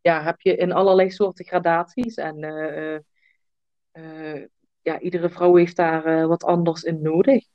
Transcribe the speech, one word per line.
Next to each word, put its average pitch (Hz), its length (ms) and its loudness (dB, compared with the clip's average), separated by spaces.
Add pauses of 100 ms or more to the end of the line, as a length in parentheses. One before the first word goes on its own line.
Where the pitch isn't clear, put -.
ja, 165 220 0
heb 165 180 -6
je 185 160 2
in 180 160 -2
allerlei 190 380 4
soorten 190 340 -4
gradaties. 175 680 -2
En, 151 300 -10
eh, 156 500 -8
eh, 156 60 -10 (920)
eh, 156 540 -14 (360)
ja, 160 180 -4
iedere 175 300 -4
vrouw 175 240 4
heeft 175 220 6
daar, 160 280 0
eh, 160 220 2
wat 170 180 0
anders 170 380 0
in 165 200 -6
nodig. 175 420 2 (100)